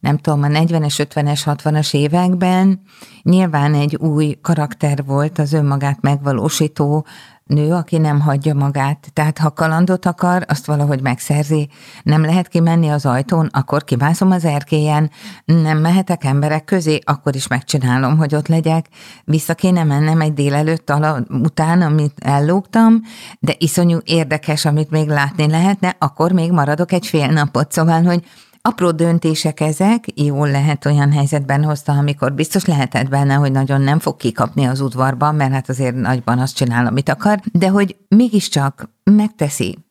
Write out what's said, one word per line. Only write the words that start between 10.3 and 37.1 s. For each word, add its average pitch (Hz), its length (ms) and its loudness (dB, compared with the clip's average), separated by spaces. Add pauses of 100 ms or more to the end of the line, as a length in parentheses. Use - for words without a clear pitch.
azt - 180 -4
valahogy 147 360 0
megszerzi. 147 680 -2 (340)
Nem 156 220 2
lehet 170 240 0
kimenni 165 400 2
az 147 180 -2
ajtón, 139 460 0
akkor 143 320 -2
kimászom 156 460 2
az 180 140 0
erkélyen, 151 680 0 (340)
nem 156 340 2
mehetek 175 460 0
emberek 147 400 0
közé, 156 400 0
akkor 143 300 -2
is 135 120 -6
megcsinálom, 127 680 0
hogy 151 180 0
ott 147 140 -2
legyek. 160 380 0 (380)
Vissza 156 300 -2
kéne 175 300 0
mennem 156 360 2
egy 156 120 0
délelőtt 147 580 -2
ala-, 147 380 0
után, 160 540 0
amit 151 360 0
ellógtam, 196 840 2 (380)
de - 180 -2
iszonyú 170 460 2
érdekes, 151 600 -2
amit 151 260 0
még 156 180 0
látni 147 400 0
lehetne, 180 500 0
akkor 160 340 -2
még 170 200 2
maradok 151 400 0
egy 180 140 -2
fél 147 220 0
napot. 147 440 0
Szóval, 165 300 2
hogy 175 220 2 (380)
apró - 280 -2
döntések 160 680 0
ezek, 190 440 0 (100)
jól 147 360 0
lehet 139 360 0
olyan 143 260 2
helyzetben 143 520 0
hozta, 147 280 -4
amikor 143 400 0
biztos 156 320 -2
lehetett 139 440 0
benne, 139 260 0
hogy 143 180 2
nagyon 135 280 0
nem 139 180 2
fog - 180 -4
kikapni 120 480 -2
az 131 160 -2
udvarban, 131 540 -2
mert 139 180 0
hát 131 160 -4
azért 127 260 -4
nagyban 123 440 -2
azt 131 160 -2
csinál, 123 320 0
amit 127 220 -2
akar, 196 320 0 (120)